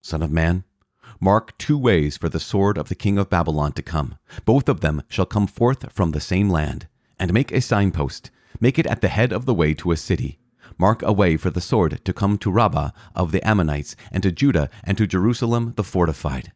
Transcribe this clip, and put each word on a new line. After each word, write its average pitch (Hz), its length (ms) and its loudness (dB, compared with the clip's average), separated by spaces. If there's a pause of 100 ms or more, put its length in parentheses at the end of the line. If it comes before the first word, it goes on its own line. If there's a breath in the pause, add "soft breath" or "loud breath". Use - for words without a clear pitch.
Son - 200 -6
of 78 100 -2
man, 85 340 0 (560 loud breath)
mark 101 360 2
two 147 200 0
ways 90 400 2
for 85 100 -4
the 82 140 -2
sword 101 360 0
of 76 120 -6
the 98 60 -4
king 101 220 0
of 101 120 0
Babylon 76 440 0
to - 80 -8
come. 73 360 -6 (260 loud breath)
Both 131 240 2
of 95 140 0
them 76 260 0
shall - 180 0
come 101 220 0
forth - 460 -2
from 85 180 0
the 76 80 -4
same 98 300 0
land. 76 400 -2 (280)
And 87 140 -2
make 123 220 0
a 131 80 2
signpost. 95 720 0 (280 loud breath)
Make 127 180 2
it 160 80 0
at - 140 -2
the 98 80 2
head 117 240 0
of 120 140 -4
the 127 80 0
way 78 220 2
to 85 180 -2
a 78 40 0
city. 67 420 -4 (380 loud breath)
Mark 104 260 2
a 104 100 2
way 87 240 4
for 92 120 -2
the 87 120 -4
sword 85 420 0
to 92 80 -4
come 101 280 0
to 101 120 -2
Rabbah 82 380 2 (260 loud breath)
of 87 160 0
the 95 160 0
Ammonites, 80 480 0 (160 loud breath)
and 92 120 -2
to 95 100 2
Judah, 82 360 2 (140 loud breath)
and 98 140 -2
to 107 100 2
Jerusalem 117 680 0
the 101 80 -4
fortified. 78 720 -2